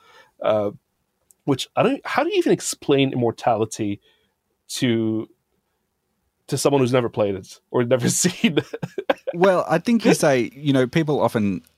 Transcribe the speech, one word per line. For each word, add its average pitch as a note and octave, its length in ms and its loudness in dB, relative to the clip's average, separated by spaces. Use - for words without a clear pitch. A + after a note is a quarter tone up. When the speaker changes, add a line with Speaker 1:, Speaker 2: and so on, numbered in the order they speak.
Speaker 1:
uh, G#2+ 260 0
which C3+ 300 -2
I B2 60 0
don't. B3 240 0
How - 180 -2
do E4+ 60 -2
you G#4 80 0
even E4 140 2
explain C#3 640 0
Immortality A2 840 -2
to, A2+ 580 -2
to C#3 100 -4
someone C#3 240 2
who's B2 100 2
never B2+ 160 2
played G2+ 280 -2
it - 240 -16
or B2+ 120 0
never B2 260 2
<laughs> - 0 -
seen F3+ 480 0
it? - 100 -2
Speaker 2:
Well, F3 360 2
I D#3+ 80 2
think A3+ 260 0
you A#3+ 100 6
say, B2+ 400 2
you C#3+ 200 -2
know, C3 140 4
people D3 340 0
often G2+ 400 0